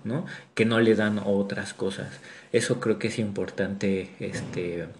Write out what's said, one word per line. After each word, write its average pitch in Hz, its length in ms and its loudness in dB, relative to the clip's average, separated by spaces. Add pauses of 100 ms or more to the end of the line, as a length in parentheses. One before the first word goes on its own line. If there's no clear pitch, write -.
¿no? 135 220 -4 (300)
Que 110 100 4
no 113 140 4
le 113 160 8
dan 107 280 2
otras 101 500 0
cosas. 98 340 -4 (440)
Eso 117 280 2
creo 107 180 2
que 113 100 -2
es 110 120 -4
importante, 98 880 -2 (100)
este, 87 680 -6 (120)